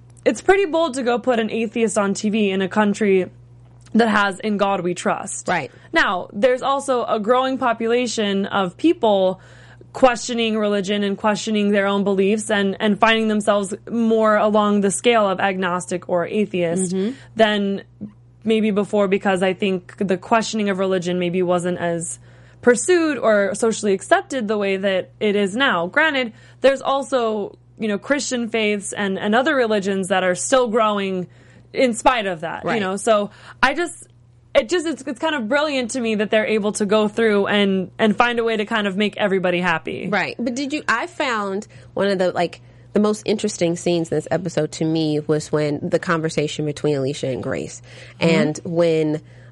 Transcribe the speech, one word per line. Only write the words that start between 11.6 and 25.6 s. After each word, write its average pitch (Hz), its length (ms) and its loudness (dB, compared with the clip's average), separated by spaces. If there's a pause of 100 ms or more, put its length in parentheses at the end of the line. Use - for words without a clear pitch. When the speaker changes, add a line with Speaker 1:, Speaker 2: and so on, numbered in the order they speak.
Speaker 1:
their 196 140 2
own 202 180 0
beliefs 202 460 0
and, 202 300 0
and 208 200 2
finding 226 280 4
themselves 208 480 0 (160)
more 220 460 2
along 208 440 2
the 196 80 2
scale 214 400 2
of 185 100 -2
agnostic 185 680 -2
or 175 160 0
atheist 185 680 -2
Speaker 2:
Mm-hmm. 208 200 -2 (200)
Speaker 1:
than 202 480 0 (600)
maybe 220 280 2
before, 202 360 0
because 190 360 0
I 190 100 2
think 190 440 -4
the 190 200 0
questioning 214 520 0
of 190 100 -2
religion 180 400 0
maybe 180 240 0
wasn't 180 340 0
as 170 400 -4 (460)
pursued 302 560 2
or 202 340 2
socially 208 400 0
accepted 285 540 0
the 214 100 -2
way 196 200 0
that 190 420 -2
it 208 160 2
is 202 200 0
now. 226 320 2